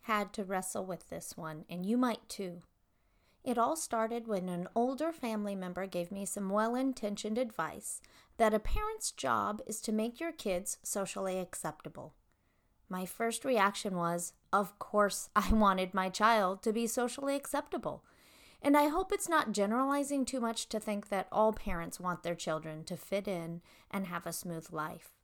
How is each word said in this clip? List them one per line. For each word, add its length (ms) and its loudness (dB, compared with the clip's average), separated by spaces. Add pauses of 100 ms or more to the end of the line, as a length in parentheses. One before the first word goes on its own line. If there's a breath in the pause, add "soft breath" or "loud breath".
had 280 0
to 140 -6
wrestle 400 -4
with 240 -8
this 260 -10
one, 340 -10
and 160 -4
you 120 2
might 320 0
too. 320 -8 (800)
It 140 -2
all 180 2
started 520 -2
when 200 -2
an 260 -4
older 380 2
family 440 -4
member 320 -6
gave 220 -4
me 160 -6
some 240 -4
well-intentioned 880 0
advice 600 -4 (380 loud breath)
that 160 6
a 60 4
parent's 520 0
job 560 0
is 140 -8
to 100 -4
make 300 -2
your 100 -4
kids 520 -4
socially 540 -4
acceptable. 760 -8 (760)
My 180 -6
first 360 -4
reaction 520 2
was, 380 0 (180)
"Of 260 2
course, 580 2
I 160 6
wanted 440 6
my 140 2
child 520 4
to 100 2
be 140 0
socially 500 0
acceptable." 680 -4 (580 loud breath)
And 160 6
I 120 8
hope 220 0
it's 160 -2
not 240 2
generalizing 760 2
too 140 -4
much 300 -2
to 100 -2
think 300 -4
that 220 -2
all 220 4
parents 460 -4
want 220 -4
their 140 -2
children 480 -4
to 120 -8
fit 320 -4
in 340 -4 (280 loud breath)
and 180 -4
have 200 -6
a 60 -6
smooth 380 -6
life. 520 -8